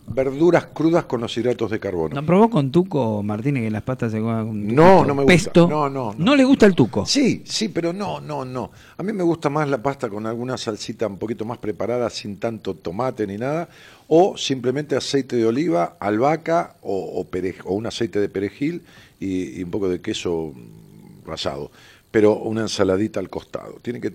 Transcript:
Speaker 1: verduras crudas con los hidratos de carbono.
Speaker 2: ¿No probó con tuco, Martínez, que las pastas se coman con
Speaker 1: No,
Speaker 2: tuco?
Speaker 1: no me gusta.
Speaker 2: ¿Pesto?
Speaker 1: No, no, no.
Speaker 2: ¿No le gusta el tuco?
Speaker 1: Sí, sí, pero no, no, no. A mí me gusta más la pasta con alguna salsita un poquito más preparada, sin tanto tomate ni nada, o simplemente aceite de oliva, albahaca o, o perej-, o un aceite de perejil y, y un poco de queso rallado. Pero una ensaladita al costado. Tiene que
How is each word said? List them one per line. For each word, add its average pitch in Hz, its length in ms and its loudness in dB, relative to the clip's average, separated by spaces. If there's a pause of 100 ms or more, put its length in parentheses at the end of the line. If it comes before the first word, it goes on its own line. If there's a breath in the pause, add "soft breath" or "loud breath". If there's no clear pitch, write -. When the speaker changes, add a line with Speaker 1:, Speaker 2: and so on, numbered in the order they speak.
Speaker 1:
verduras 135 580 2
crudas 165 380 0
con 120 160 -4
los 113 180 -6
hidratos 113 320 0
de 107 80 -2
carbono. 87 380 -4
Speaker 2:
¿No 147 100 -6
probó 196 240 6
con 143 220 0
tuco, 139 500 0
Martínez, 113 400 -2
que 110 80 -2
las 107 120 -4
pastas 123 280 -4
se 110 80 -2
coman 113 300 -2
con 107 260 -4
Speaker 1:
No, 170 220 10
Speaker 2:
tuco? 160 100 6
Speaker 1:
no 143 80 0
me 139 80 2
gusta. 139 140 6
Speaker 2:
¿Pesto? 170 320 6
Speaker 1:
No, 151 200 0
no, 131 240 -4
no. 131 120 -4
Speaker 2:
¿No 262 100 4
le 269 80 6
gusta 262 240 6
el 196 80 6
tuco? 104 320 2
Speaker 1:
Sí, 240 380 2
sí, - 240 -4
pero 170 240 -4
no, 175 280 -8
no, 143 240 -8
no. 127 280 -6 (240 soft breath)
A 151 80 -10
mí 208 80 -4
me 190 100 -4
gusta 165 260 0
más 147 200 0
la 135 120 0
pasta 135 280 -4
con 107 180 -8
alguna 117 320 -4
salsita 110 480 -6
un 98 120 -6
poquito 110 260 -6
más 117 140 -8
preparada, 107 520 -4
sin 101 280 -10
tanto 107 360 -6
tomate 107 540 -4
ni 98 80 -8
nada, 147 320 -6 (400 loud breath)
o 180 280 6
simplemente 131 600 -2
aceite 131 400 -2
de 113 100 4
oliva, 170 540 0
albahaca 156 840 0
o, 95 380 -4
o 92 100 -4
perej-, 90 340 -6
o 92 100 -2
un 113 120 -2
aceite 104 320 -4
de 101 100 2
perejil 139 540 -4 (380 soft breath)
y, 92 400 -4
y - 20 -6
un 87 80 -10
poco 98 180 -2
de 90 120 -2
queso 82 520 -4 (720)
rallado. 71 460 -8 (380 soft breath)
Pero 107 300 4
una 110 240 -4
ensaladita 98 580 0
al 92 80 -8
costado. - 540 -12
Tiene 120 180 -8
que 110 140 -6